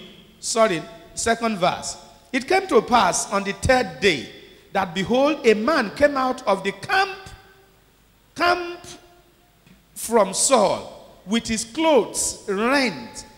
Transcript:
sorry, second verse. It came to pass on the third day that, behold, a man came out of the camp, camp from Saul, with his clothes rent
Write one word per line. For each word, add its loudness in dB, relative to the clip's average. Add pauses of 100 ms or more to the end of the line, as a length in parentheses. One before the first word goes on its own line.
(400)
sorry, 0 (320)
second -2
verse. -2 (340)
It -2
came 2
to 4
pass 2
on -2
the -6
third 0
day 0 (420)
that, -4
behold, 0
a 8
man 0
came 2
out -2
of 0
the -2
camp, -2 (1160)
camp 0 (1120)
from 0
Saul, 0
with -2
his -4
clothes 0
rent -2 (120)